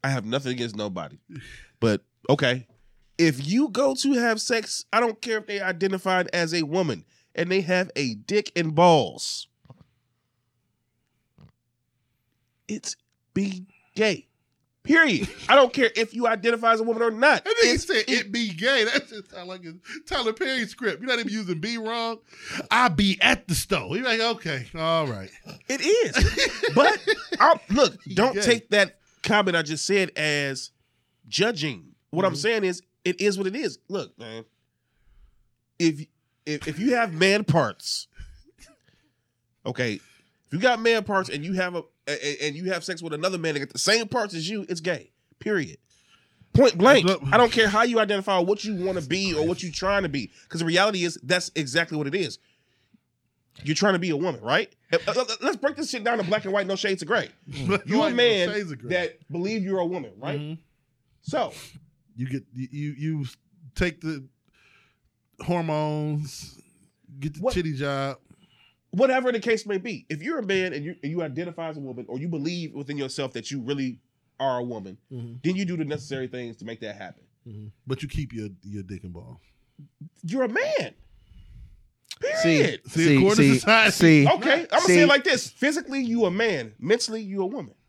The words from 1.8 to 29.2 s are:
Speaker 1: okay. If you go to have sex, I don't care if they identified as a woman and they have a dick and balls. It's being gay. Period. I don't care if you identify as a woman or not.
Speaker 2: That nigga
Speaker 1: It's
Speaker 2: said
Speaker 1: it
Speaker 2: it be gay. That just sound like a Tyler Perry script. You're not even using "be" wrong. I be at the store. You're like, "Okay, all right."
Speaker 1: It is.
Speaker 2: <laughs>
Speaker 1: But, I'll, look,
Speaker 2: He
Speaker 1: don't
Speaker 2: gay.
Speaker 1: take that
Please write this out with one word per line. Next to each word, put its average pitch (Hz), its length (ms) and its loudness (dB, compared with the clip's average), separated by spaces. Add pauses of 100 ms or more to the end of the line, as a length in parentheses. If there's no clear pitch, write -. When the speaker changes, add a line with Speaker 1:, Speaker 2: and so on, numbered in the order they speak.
Speaker 1:
okay. 127 380 2 (500)
If 143 300 2
you 247 220 0
go 262 260 0
to 277 180 0
have 233 260 2
sex, - 540 -4
I 214 60 4
don't 226 200 0
care 220 200 -4
if 214 80 -14
they 202 120 -6
identified 185 720 0
as 170 220 0
a 175 80 0
woman 151 440 -2 (280)
and 175 180 -2
they 190 100 2
have 180 340 0
a 127 180 -2
dick 202 420 -2
and 160 200 -2
balls. 151 720 4 (3250)
It's - 280 -10 (380)
being 190 320 -4 (300)
gay. 208 320 0 (560)
Period. 277 440 4 (200)
I 226 80 6
don't 262 180 6
care 254 220 2
if 220 200 -2
you 240 100 -2
identify 226 480 2
as 220 60 2
a 220 40 -2
woman 226 200 0
or 226 80 2
not. 233 320 4
Speaker 2:
That 415 140 -2
nigga 466 180 6
Speaker 1:
It's - 100 -4
Speaker 2:
said 370 120 0 (100)
Speaker 1:
it - 20 -6
Speaker 2:
it 233 220 0
be 226 220 -2
gay. 226 320 2
That 247 220 -2
just 208 220 -16
sound 175 200 -16
like 185 160 -14
a 165 80 -14 (340)
Tyler 240 260 -2
Perry 262 320 -2
script. 214 360 -6
You're 254 80 -8
not 240 100 0
even 220 120 -4
using 185 280 -4
"be" 226 180 -6
wrong. 226 400 -4 (540)
I 240 160 4
be 190 340 2
at 233 260 4
the 175 60 -2
store. 139 440 -2
You're 254 80 -4
like, 226 160 0
"Okay, 175 440 -4 (100)
all 160 300 0
right." 98 240 -8 (380)
Speaker 1:
It 269 140 -4
is. 453 680 2 (200)
Speaker 2:
<laughs> 147 60 -2
Speaker 1:
But, 339 220 6 (420)
I'll, 320 200 6 (100)
look, 233 340 2
Speaker 2:
He 190 120 -8
Speaker 1:
don't 233 180 4
Speaker 2:
gay. - 80 0
Speaker 1:
take 240 280 2
that 202 300 2 (220)